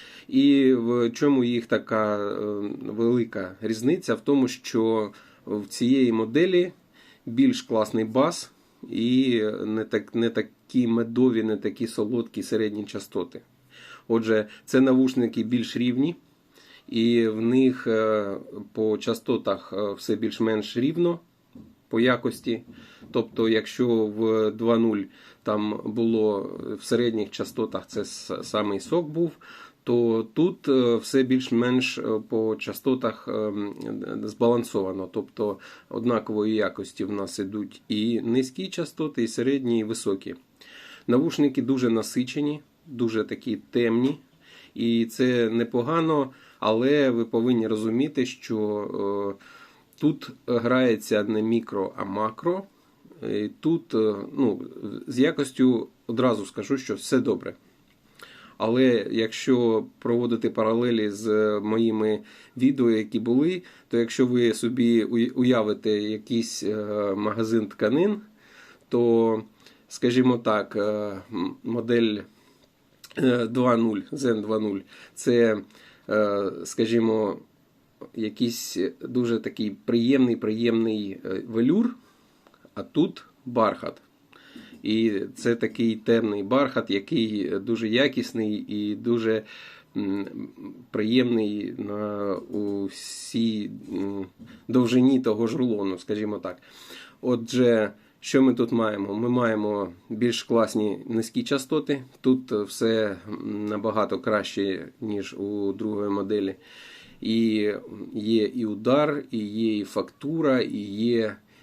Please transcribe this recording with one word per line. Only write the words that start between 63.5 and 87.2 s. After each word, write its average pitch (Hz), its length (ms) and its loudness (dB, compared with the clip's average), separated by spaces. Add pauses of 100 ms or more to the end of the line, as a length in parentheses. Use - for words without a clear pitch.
то 117 100 0
якщо 117 300 2
ви 120 260 4
собі 117 500 4
уй-, 117 260 2
уявите 113 600 2
якийсь, 107 720 -2
е, 104 120 -2 (400)
магазин 107 520 0
тканин, 170 540 0 (680)
то, 113 540 2 (440)
скажімо 123 500 2
так, 107 380 -2
е, 107 60 0 (520)
м-, 92 300 -4
модель, 117 540 2 (1000)
е, 120 300 2
два 123 300 2
нуль, 110 220 2 (120)
Zen 117 300 0
два 110 180 -2
нуль, 101 200 -2 (340)
це, 117 480 2 (480)
е, 101 420 0 (140)
скажімо, 110 720 0 (800)
якийсь 117 640 -4 (240)
дуже 120 380 0
такий 107 360 -6 (100)
приємний, 120 500 4
приємний, 110 920 0
е, 98 220 -6
велюр, 147 480 2 (800)
а 101 100 -10
тут - 420 -2 (200)
бархат. 113 560 -2 (840)
І 110 380 0 (140)
це 120 200 0
такий 117 400 0
темний 110 480 0
бархат, 127 460 0
який 104 720 -2